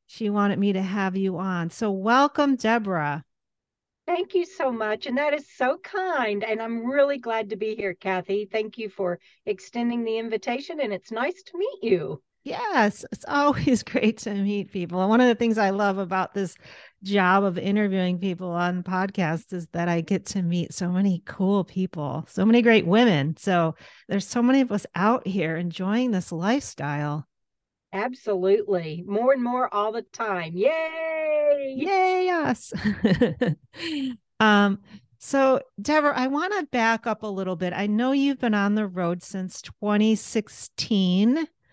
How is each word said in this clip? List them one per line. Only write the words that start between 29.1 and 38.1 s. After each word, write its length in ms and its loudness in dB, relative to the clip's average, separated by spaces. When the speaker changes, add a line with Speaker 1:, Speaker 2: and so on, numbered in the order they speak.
Speaker 2:
and 100 2
more 320 -2
all 200 0
the 80 -6
time. 520 -6
Yay! 1200 0
Speaker 1:
Yay, 520 2
us. 480 -2
<laughs> 760 0
Um, 380 4
so 440 2
Deborah, 320 2
I 140 0
wanna 360 -2
back 440 0
up 160 -4
a 40 -6
little 280 -4
bit. 160 -2
I 160 -4
know 240 2